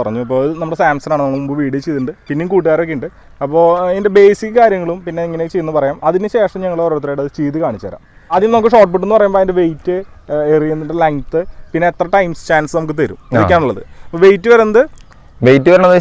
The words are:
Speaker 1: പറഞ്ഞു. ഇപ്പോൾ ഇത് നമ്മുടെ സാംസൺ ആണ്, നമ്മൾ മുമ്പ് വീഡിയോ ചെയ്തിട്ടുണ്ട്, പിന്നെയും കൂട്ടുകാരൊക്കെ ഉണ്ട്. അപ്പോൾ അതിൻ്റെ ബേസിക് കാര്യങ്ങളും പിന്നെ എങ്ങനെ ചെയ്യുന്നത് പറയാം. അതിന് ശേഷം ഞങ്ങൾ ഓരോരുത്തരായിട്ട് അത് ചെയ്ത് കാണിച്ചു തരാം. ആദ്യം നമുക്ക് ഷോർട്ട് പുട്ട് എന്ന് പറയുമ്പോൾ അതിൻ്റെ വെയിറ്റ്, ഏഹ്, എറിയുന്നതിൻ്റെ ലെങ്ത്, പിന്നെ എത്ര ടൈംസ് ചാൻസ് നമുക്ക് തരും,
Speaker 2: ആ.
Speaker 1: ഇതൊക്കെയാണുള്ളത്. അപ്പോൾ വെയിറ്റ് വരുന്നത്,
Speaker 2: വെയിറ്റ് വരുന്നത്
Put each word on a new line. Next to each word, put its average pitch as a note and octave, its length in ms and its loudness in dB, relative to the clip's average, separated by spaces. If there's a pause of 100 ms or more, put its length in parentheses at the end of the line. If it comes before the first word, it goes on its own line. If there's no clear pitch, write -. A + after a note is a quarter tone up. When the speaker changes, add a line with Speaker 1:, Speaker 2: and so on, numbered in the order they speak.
Speaker 1:
പറഞ്ഞു. A2 240 -4
ഇപ്പോൾ B2+ 180 -2
ഇത് D3+ 160 -2
നമ്മുടെ D#3+ 220 -8
സാംസൺ D3+ 320 0
ആണ്, D3 100 0
നമ്മൾ C3+ 160 -2
മുമ്പ് C#3 240 -6
വീഡിയോ C#3 220 -4
ചെയ്തിട്ടുണ്ട്, C3+ 280 -4 (140)
പിന്നെയും D#3+ 240 -4
കൂട്ടുകാരൊക്കെ D#3+ 460 0
ഉണ്ട്. B2+ 100 -10 (340)
അപ്പോൾ D3+ 220 0 (240)
അതിൻ്റെ G3 320 -2
ബേസിക് G#3 400 4
കാര്യങ്ങളും F#3 460 2
പിന്നെ E3+ 220 -6
എങ്ങനെ E3 260 -6
ചെയ്യുന്നത് D#3+ 260 -4
പറയാം. C#3 180 -2 (120)
അതിന് F#3 260 0
ശേഷം G3 300 -2
ഞങ്ങൾ F3 200 -4
ഓരോരുത്തരായിട്ട് C#3+ 400 -4
അത് C#3+ 140 -10
ചെയ്ത് D3 260 -4
കാണിച്ചു G#2 220 -6
തരാം. - 160 -16 (260)
ആദ്യം G3 240 0
നമുക്ക് A3+ 200 2
ഷോർട്ട് G3+ 200 6
പുട്ട് F3+ 120 -2
എന്ന് G#3 120 0
പറയുമ്പോൾ G3 240 2
അതിൻ്റെ F#3+ 200 0
വെയിറ്റ്, E3+ 340 -2 (380)
ഏഹ്, D3+ 120 -2 (100)
എറിയുന്നതിൻ്റെ D#3 480 -2
ലെങ്ത്, D3+ 360 -2 (320)
പിന്നെ E3+ 200 0
എത്ര F3 240 -4
ടൈംസ് F3 340 -2
ചാൻസ് D#3 280 0
നമുക്ക് D#3 240 -4
തരും, G#2+ 200 -4
Speaker 2:
ആ. - 140 -16
Speaker 1:
ഇതൊക്കെയാണുള്ളത്. A#2 460 0 (240)
അപ്പോൾ E3 200 -6
വെയിറ്റ് G3 280 4
വരുന്നത്, A3 280 4 (680)
Speaker 2:
വെയിറ്റ് C3+ 260 6
വരുന്നത് F3+ 280 6